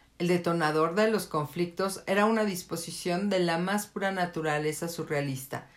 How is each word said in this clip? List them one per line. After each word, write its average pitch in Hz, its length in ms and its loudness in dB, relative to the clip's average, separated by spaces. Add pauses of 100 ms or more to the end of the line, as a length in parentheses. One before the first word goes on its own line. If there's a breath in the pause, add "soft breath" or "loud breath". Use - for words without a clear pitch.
(200 loud breath)
El 175 80 0
detonador 170 680 2
de 214 140 4
los 214 160 0
conflictos 175 800 -2
era 202 180 4
una 220 200 4
disposición 180 840 -4
de 190 100 2
la 170 180 2
más 196 300 0
pura 196 240 -2
naturaleza 156 760 -2
surrealista, 143 880 -4